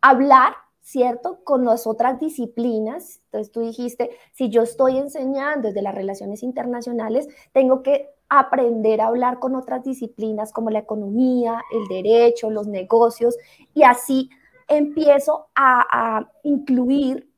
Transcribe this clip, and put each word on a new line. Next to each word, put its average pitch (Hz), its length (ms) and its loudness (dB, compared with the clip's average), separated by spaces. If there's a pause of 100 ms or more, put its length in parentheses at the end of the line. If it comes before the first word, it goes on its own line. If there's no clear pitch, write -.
hablar, 269 520 6 (280)
¿cierto?, 247 640 -4
con 254 180 0
las 233 240 0
otras 233 320 -2
disciplinas. 240 1040 -6
Entonces, 214 280 -10
tú 233 80 -6
dijiste, 240 480 -6 (240)
si 254 160 -4
yo 233 140 4
estoy 262 340 0
enseñando 277 720 -4
desde 196 120 -6
las 196 140 -6
relaciones 196 480 -8
internacionales, 240 880 -6 (240)
tengo 262 300 4
que 277 260 -2 (180)
aprender 233 720 2
a 214 80 2
hablar 247 320 -2
con 262 160 -4
otras 254 300 -8
disciplinas 220 680 -8
como 226 180 -4
la 220 100 -2
economía, 226 840 -2 (100)
el 214 160 -4
derecho, 220 600 2
los 214 180 -6
negocios, 226 680 2 (360)
y 302 100 6
así 262 460 4 (380)
empiezo 294 880 2
a, 240 640 0
a - 140 -8 (120)
incluir 269 960 -2